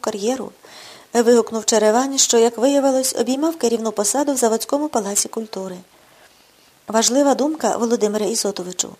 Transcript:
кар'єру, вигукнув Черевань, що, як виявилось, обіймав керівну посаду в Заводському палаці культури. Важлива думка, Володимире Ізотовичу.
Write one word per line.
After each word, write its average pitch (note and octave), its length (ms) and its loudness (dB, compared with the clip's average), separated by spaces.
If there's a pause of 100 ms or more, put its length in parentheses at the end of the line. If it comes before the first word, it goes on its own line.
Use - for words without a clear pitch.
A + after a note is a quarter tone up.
кар'єру, A3 520 -6 (600)
вигукнув A3+ 520 2
Черевань, A#3 540 2
що, A#3+ 200 2
як A#3 200 2
виявилось, C4 600 2
обіймав C4+ 380 0
керівну A3+ 360 -2
посаду C4+ 400 0
в C4 40 -4
Заводському A#3+ 520 0
палаці G3+ 400 -4
культури. F#3+ 480 -10 (1120)
Важлива A#3+ 460 2
думка, C4 420 -2
Володимире G#3+ 500 0
Ізотовичу. F#3+ 640 -4 (120)